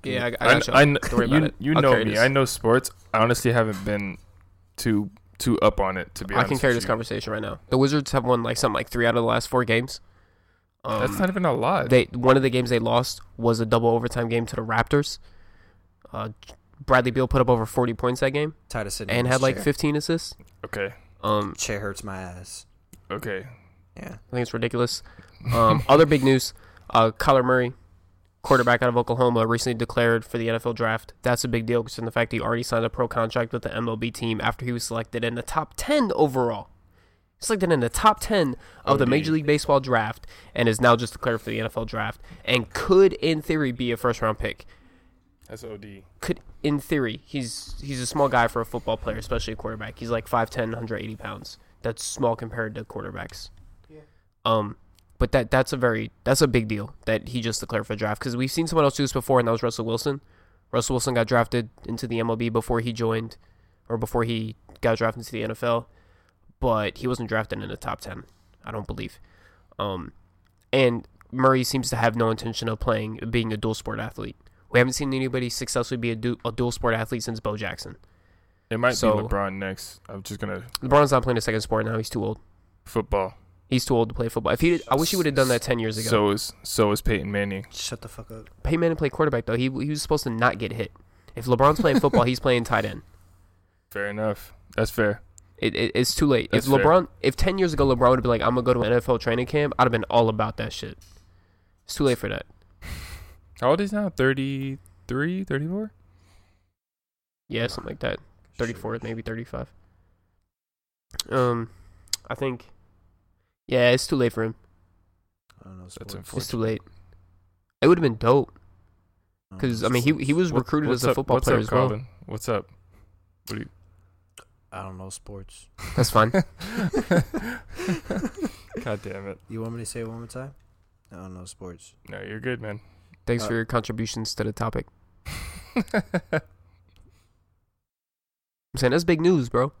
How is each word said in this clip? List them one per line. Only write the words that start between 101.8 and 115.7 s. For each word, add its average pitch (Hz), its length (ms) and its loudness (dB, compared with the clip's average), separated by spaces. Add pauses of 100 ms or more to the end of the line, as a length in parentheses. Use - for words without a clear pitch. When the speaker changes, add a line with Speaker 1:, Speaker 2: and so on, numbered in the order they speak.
Speaker 1:
It's - 100 -12
too 147 80 0
late 127 140 2
for - 120 -8
that. 101 160 -8 (1120)
Speaker 2:
How 123 120 2
old 175 100 2
is 196 100 -2
he 208 60 -4
now? 202 120 -2
Thirty-three, 135 1400 -4
thirty-four? 180 460 -6 (1600)
Speaker 1:
Yeah, 117 180 -4
something - 240 -8
like - 80 -12
that. - 200 -6 (380)
Thirty-four, 113 380 -6
Speaker 3:
Shit. 117 80 -12
Speaker 1:
maybe 113 200 -8
thirty-five. 117 440 -10 (1600)
Um, 120 380 -2 (600)
I 135 60 -8
think, 131 300 -8 (1000)
yeah, 123 240 4
it's 127 140 2
too 156 100 -2
late 123 180 2
for 110 100 -2
him. 113 100 -4 (1080)
Speaker 3:
I - 60 -20
don't 92 100 -20